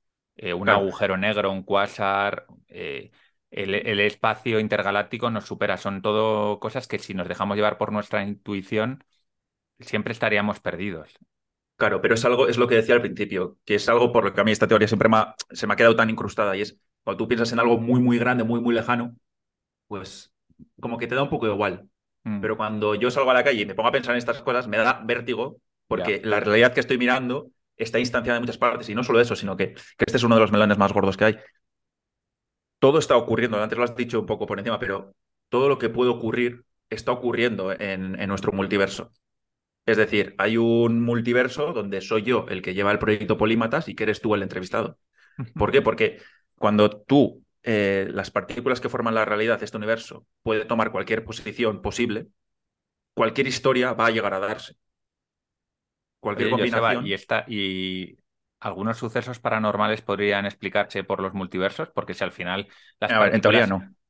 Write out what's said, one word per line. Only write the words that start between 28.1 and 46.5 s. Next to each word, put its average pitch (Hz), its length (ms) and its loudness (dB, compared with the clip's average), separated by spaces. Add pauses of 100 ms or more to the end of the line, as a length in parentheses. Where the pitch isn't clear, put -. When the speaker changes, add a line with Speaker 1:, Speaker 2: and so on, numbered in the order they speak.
Speaker 2:
en 120 60 -4
muchas 117 140 -8
partes, 120 300 0
y 104 60 -8
no 120 100 -2
solo 120 160 4
eso, 117 160 2
sino 98 200 -6
que, - 180 -4
que - 320 -4
este 131 120 0
es 117 60 2
uno 117 120 6
de 113 60 8
los 104 100 4
melones 104 260 4
más 98 140 4
gordos 98 240 2
que 104 100 2
hay. 107 120 2 (1400)
Todo 143 200 6
está 139 180 4
ocurriendo, 113 460 2
antes 110 160 -4
lo 120 60 2
has 117 120 -4
dicho 120 240 -4
un 92 60 -6
poco 107 200 -4
por 98 120 -6
encima, 110 200 -4
pero 98 360 -8 (340)
todo 131 200 2
lo 139 100 2
que 113 100 -2
puede 123 220 2
ocurrir 117 540 -4 (260)
está 110 220 -4
ocurriendo 117 600 -2
en, 95 480 -6
en 98 80 -4
nuestro 101 240 -2
multiverso. 98 600 -2 (720)
Es 113 100 4
decir, 104 420 2
hay 110 200 0
un 117 440 4
multiverso 120 680 0
donde 101 300 -6
soy 110 200 -2
yo 110 260 0
el 92 140 -6
que 92 120 -6
lleva 101 180 2
el 107 80 2
proyecto 107 380 0
Polímatas 113 500 0
y 95 60 -12
que 110 100 -6
eres 104 160 -2
tú 107 140 0
el 101 80 0
entrevistado. 95 560 -6 (400)
Speaker 1:
<laughs> 120 200 -12
Speaker 2:
¿Por 104 140 2
qué? 135 100 4
Porque 110 380 0 (360)